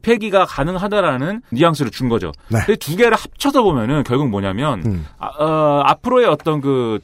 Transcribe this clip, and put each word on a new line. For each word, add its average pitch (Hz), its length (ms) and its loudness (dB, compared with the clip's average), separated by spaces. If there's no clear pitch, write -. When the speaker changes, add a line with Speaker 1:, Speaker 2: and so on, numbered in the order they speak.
Speaker 1:
폐기가 208 420 2
가능하다라는 180 1040 -2
뉘앙스를 139 420 2
준 131 160 -4
거죠. 92 240 -2
Speaker 2:
네. 110 180 0
Speaker 1:
근데 208 100 2
두 151 200 -6
개를 226 200 4
합쳐서 277 460 -2
보면은 143 400 0
결국 131 280 0
뭐냐면, 101 560 -2
Speaker 2:
음. 90 200 -2
Speaker 1:
아, - 80 -10
어, 151 460 2
앞으로의 233 420 2
어떤 156 340 0
그, 127 440 0